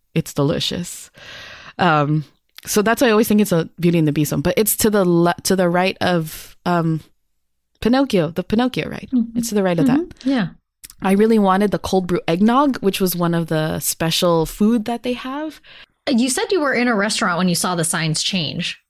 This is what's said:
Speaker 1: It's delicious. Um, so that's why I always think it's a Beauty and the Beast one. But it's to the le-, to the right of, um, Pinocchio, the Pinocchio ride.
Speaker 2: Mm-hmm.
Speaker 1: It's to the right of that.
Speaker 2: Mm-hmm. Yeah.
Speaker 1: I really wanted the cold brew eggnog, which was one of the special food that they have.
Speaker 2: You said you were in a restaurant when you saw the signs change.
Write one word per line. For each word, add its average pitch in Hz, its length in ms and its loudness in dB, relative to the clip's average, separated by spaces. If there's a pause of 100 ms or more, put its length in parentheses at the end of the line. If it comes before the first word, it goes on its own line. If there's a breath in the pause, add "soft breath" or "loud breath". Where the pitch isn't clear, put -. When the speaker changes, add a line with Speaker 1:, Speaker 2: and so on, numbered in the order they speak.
(140)
Speaker 1:
It's - 200 -4
delicious. - 760 -4 (680 loud breath)
Um, 151 480 2 (400)
so - 160 0
that's 220 180 2
why 262 80 4
I - 40 4
always 214 140 4
think 208 140 4
it's 202 120 2
a 165 180 0 (100)
Beauty 170 160 4
and 160 100 4
the 147 60 2
Beast 147 200 0
one. 143 100 -2
But 175 160 2
it's 208 180 0
to 220 140 2
the 202 160 2
le-, 170 280 4 (100)
to 190 120 0
the 180 140 2
right 180 320 0
of, 170 640 -4
um, 165 340 0 (800)
Pinocchio, 240 520 2
the 180 120 -6
Pinocchio 240 460 -2
ride. - 240 -12
Speaker 2:
Mm-hmm. 233 240 -2
Speaker 1:
It's 233 100 -2
to 202 60 -6
the 208 80 0
right 180 160 0
of 269 80 2
that. 254 120 2
Speaker 2:
Mm-hmm. 349 300 -8
Yeah. 233 200 0 (540)
Speaker 1:
I 190 100 2
really 220 260 4
wanted 196 320 2
the 180 80 -2
cold 190 280 -2
brew 175 220 -2
eggnog, 233 500 2
which 190 220 -2
was 180 160 0
one 170 180 0
of 170 120 -2
the 160 340 -2
special 165 640 0
food 214 420 0
that 233 180 -8
they 247 100 -4
have. 277 460 -10 (480 loud breath)
Speaker 2:
You 262 220 2
said 392 220 -2
you 370 80 2
were 285 140 0
in 240 140 0
a 240 60 2
restaurant 196 440 0
when 180 100 2
you 170 60 2
saw 180 200 -2
the 170 100 0
signs 160 380 -2
change. - 680 -6